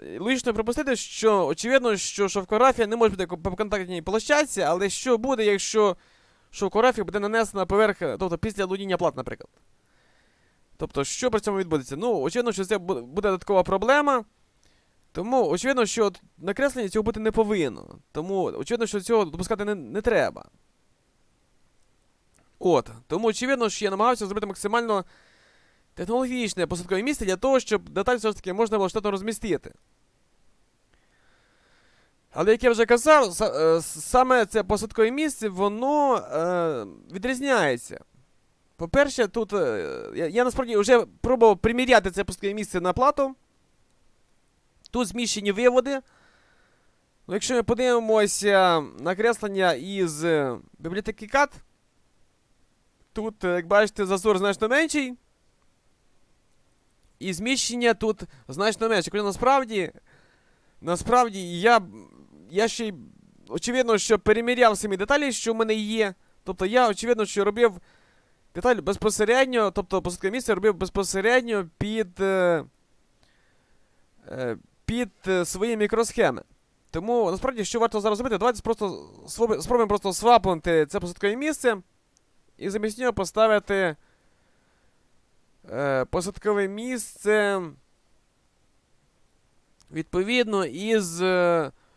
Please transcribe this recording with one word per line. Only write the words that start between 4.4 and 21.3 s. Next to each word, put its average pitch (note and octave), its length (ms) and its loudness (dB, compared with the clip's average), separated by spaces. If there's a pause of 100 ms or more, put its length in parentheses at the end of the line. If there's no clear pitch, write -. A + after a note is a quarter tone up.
але F3+ 280 0
що A#3+ 280 0
буде, A3+ 280 0
якщо G#3 520 2 (540)
шовкографія G#3+ 540 0
буде F3 140 -4
нанесена G#3 460 -2
поверх, G3+ 340 2
тобто E3+ 380 -4
після G3+ 280 -4
луніння F#3+ 320 -2
плат, D#3 200 0
наприклад? B2+ 320 -12 (1300)
Тобто, C#3 260 -6
що B3 280 -4
при A3 80 0
цьому G3+ 180 -2
відбудеться? D#3 400 -4
Ну, G3+ 240 -2
очевидно, A#3 300 -2
що F#3+ 140 -4
це G3+ 120 -2
бу-, E3+ 240 -6
буде D#3+ 280 -4
додаткова F#3 340 2
проблема. B3 600 2 (840)
Тому, A3+ 380 0
очевидно, A#3+ 360 0
що A3 200 0
от G3 160 -4 (160)
накреслення A3+ 520 -2
цього G#3+ 140 -2
бути A3 160 -4
не A3 120 -2
повинно. D#3+ 640 -2 (160)
Тому, F#3 320 -4
очевидно, D#3 420 -4
що G#3 160 -4
цього G#3+ 240 2
допускати F3+ 400 -6
не, G#3 100 -2
не D#3 260 -8
треба. E3+ 440 0 (2250)